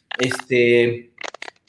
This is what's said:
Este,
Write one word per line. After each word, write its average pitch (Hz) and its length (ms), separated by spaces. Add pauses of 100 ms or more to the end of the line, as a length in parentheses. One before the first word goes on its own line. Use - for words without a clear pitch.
(200)
Este, 120 880 (580)